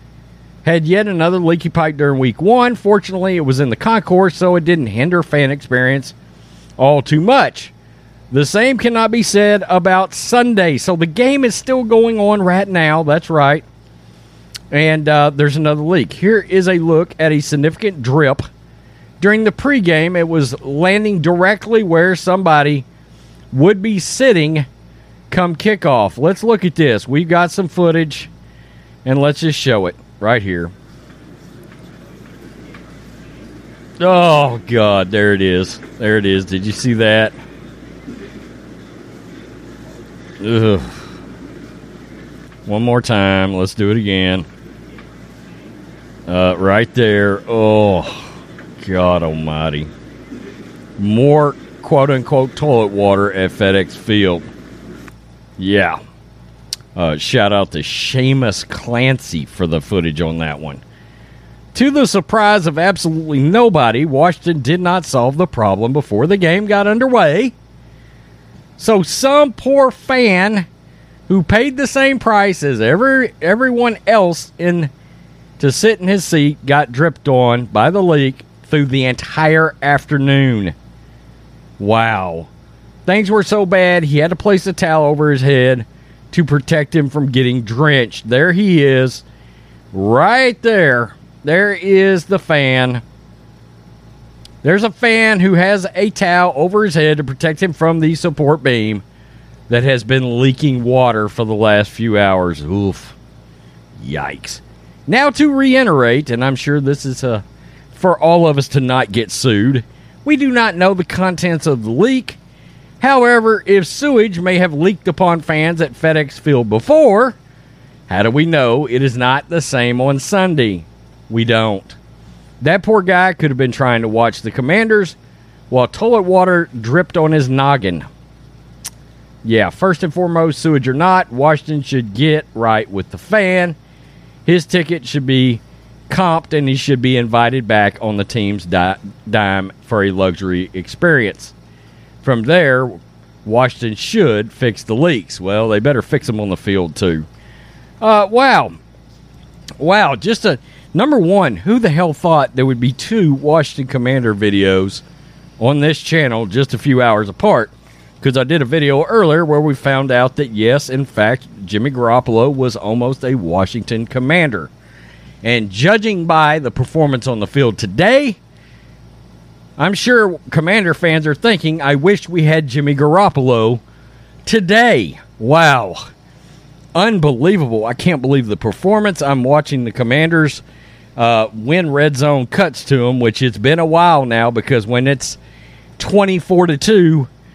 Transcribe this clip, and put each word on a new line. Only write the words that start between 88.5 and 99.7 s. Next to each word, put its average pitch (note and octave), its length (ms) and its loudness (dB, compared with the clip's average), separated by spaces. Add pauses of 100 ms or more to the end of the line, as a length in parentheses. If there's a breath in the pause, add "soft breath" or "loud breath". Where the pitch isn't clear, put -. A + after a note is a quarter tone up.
he F3 320 2
is, C3 400 0 (680 soft breath)
right E3 720 2
there. D3 540 2 (280)
There F#3+ 300 0
is F#3+ 520 2
the F#3 140 -2
fan. C3 600 0 (1600)
There's G3 240 0
a G#3+ 60 -4
fan A3 500 0
who F#3+ 140 4
has F#3 380 2
a G3+ 160 -2
towel F3+ 460 0
over F#3 300 0
his D#3 100 -4
head D3+ 220 2
to D3 80 -6
protect D3 360 -4
him F3 120 -2
from E3 260 0
the D#3+ 160 0
support D3+ 480 -2
beam A2 400 -2 (640 soft breath)
that A#2+ 160 0